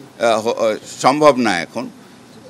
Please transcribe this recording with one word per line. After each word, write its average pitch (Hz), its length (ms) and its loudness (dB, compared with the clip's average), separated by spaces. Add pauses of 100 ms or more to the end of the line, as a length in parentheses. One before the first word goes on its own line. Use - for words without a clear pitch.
(180)
আহ, 110 220 2
হ-, 113 120 -2
আহ, 110 240 -2 (240)
সম্ভব 143 360 4
না 104 240 0
এখন। - 280 -10 (600)